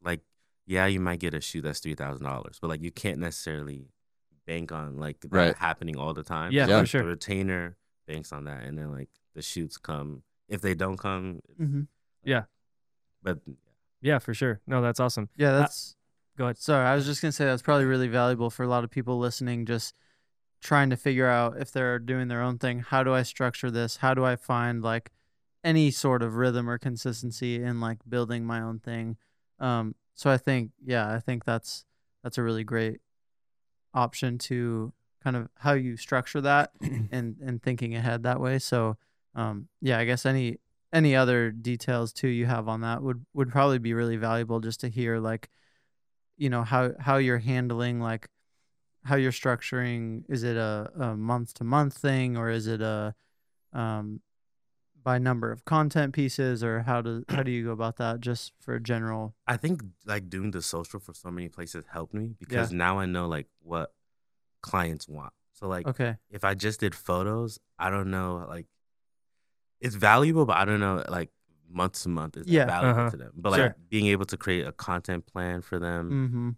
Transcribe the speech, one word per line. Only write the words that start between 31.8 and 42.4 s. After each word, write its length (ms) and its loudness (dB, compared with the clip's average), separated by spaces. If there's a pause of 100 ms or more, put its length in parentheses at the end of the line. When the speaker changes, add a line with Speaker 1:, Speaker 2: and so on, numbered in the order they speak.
Speaker 4:
that's 160 -8
a 40 0
really 220 -2
great 360 -2 (920)
option 460 0
to 540 -2 (300)
kind 140 0
of 200 -8
how 160 2
you 240 -2
structure 440 -2
that 360 4
Speaker 1:
<clears throat> 40 -20
Speaker 4:
and, 600 -4
and 220 -4
thinking 320 -2
ahead 280 0
that 180 2
way. 180 0
So, 380 2 (380)
um, 340 -4 (120)
yeah, 180 2
I 60 0
guess 200 0
any, 340 0 (340)
any 220 6
other 360 6
details 600 -2
too 160 -2
you 180 0